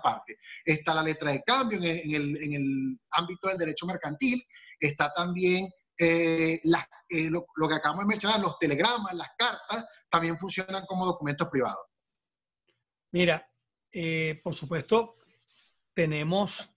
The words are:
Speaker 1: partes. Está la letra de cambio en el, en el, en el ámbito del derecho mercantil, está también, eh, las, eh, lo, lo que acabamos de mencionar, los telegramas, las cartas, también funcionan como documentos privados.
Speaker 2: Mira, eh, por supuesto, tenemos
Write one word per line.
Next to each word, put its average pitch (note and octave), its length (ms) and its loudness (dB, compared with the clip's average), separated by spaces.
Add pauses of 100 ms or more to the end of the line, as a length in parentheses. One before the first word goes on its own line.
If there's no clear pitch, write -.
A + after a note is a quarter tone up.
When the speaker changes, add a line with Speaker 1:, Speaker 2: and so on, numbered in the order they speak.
Speaker 1:
partes. - 340 0 (260)
Está D#3 300 2
la D#3+ 100 2
letra D#3 300 0
de C3+ 100 -2
cambio A#3 360 2
en F3+ 60 -2
el, E3 160 0
en D3+ 160 -4
el, D3 260 -2
en D3 100 -4
el C3+ 480 -2 (120)
ámbito F3 360 -2
del F#3+ 80 0
derecho E3 300 -2
mercantil, F#3 560 -2 (360)
está D3 320 0
también, F3+ 600 0 (280)
eh, E3 640 4
las, D#3+ 200 4 (240)
eh, D#3+ 220 0
lo, E3+ 160 -2 (100)
lo D#3 100 2
que D#3 100 2
acabamos D#3 280 0
de G3+ 60 0
mencionar, G#3+ 300 2
los F3 180 -2
telegramas, F#3 560 2
las E3 240 -10
cartas, A3+ 480 -2 (240)
también E3 280 2
funcionan F#3+ 460 -6
como F#3 220 -2
documentos D#3 420 -2
privados. A#2+ 380 -2 (1200)
Speaker 2:
Mira, E3+ 380 2 (420)
eh, D#3+ 540 -4
por E3+ 100 -4
supuesto, F3 640 0 (800)
tenemos E3 840 0